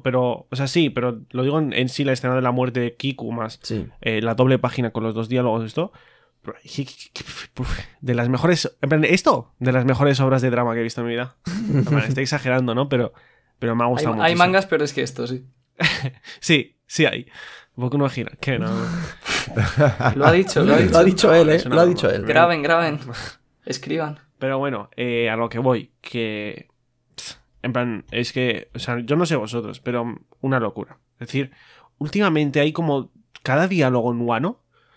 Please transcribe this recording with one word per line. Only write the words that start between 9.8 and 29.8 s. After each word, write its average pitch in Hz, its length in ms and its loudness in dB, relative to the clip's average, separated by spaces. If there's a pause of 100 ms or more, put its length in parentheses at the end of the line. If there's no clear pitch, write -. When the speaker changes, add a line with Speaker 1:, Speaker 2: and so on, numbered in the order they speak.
Speaker 1:
mejores 135 380 2
obras 131 200 4
de 127 80 0
drama 120 260 0
que 117 40 -2
he 117 40 -2
visto 113 180 -6
en 117 60 -4
mi 117 40 -4
vida. 123 240 -6 (100)
En 175 380 -2
plan, 110 200 2
Speaker 2:
<laughs> 110 40 -2
Speaker 1:
estoy 135 160 -2
exagerando, 127 500 0
¿no? 131 140 0
Pero, 123 240 0 (480)
pero 117 160 -2
me 120 80 2
ha 120 40 2
Speaker 3:
Hay, 123 40 2
Speaker 1:
gustado 127 220 0
Speaker 3:
hay 110 80 -4
Speaker 1:
muchísimo. 170 240 2
Speaker 3:
mangas 190 200 2
peores 147 280 -2
que 135 80 -4
esto, 123 260 -6
sí. 127 180 -10 (320)
Speaker 1:
<laughs> - 640 -6
Sí, - 380 0 (100)
sí - 180 2
hay. 123 200 -2 (500)
Boku 123 220 -2
no 139 120 2
Hero, 123 300 -8
que 131 200 -2
no. 117 100 -2
Speaker 3:
<laughs> 151 1500 0
Lo 139 100 2
ha 156 60 8
dicho, 180 320 4
lo 185 100 6
ha - 60 6
Speaker 2:
Lo - 40 6
Speaker 3:
dicho. 98 160 4
Speaker 2:
ha 175 40 8
dicho 180 300 6
él, 165 160 8
¿eh? 156 60 6
Speaker 1:
Es 165 100 0
una 131 100 -2
Speaker 2:
Lo 160 60 6
ha - 40 8
Speaker 1:
broma. 175 100 4
Speaker 2:
dicho 131 140 0
él. 98 160 -2
Speaker 3:
Graben, 165 360 4
graben. 160 380 0 (320)
Speaker 1:
<laughs> - 340 -20
Speaker 3:
Escriban. 151 540 -6 (180)
Speaker 1:
Pero 135 200 -2
bueno, 135 380 -4
eh, 117 340 -2
a 110 60 0
lo 113 140 -2
que 117 100 -6
voy, 123 320 0 (100)
que, 107 680 -8 (460)
pff, - 180 -14 (280)
en 120 120 -4
plan, 120 380 -4
es 120 200 -4
que, 123 420 -4
o 127 60 -12
sea, 120 200 -4
yo 120 160 -2
no 175 100 2
sé 160 100 0
vosotros, 113 460 -6